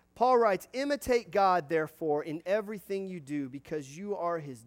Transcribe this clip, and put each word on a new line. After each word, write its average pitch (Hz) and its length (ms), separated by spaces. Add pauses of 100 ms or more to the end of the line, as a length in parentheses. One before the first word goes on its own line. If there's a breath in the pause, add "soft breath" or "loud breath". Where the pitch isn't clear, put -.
(160 soft breath)
Paul 254 200
writes, 208 360
Imitate 254 580
God, 185 380
therefore, 156 560
in 156 200
everything 196 640
you 185 140
do, 139 280
because 139 480
you 202 200
are 170 240
his 127 260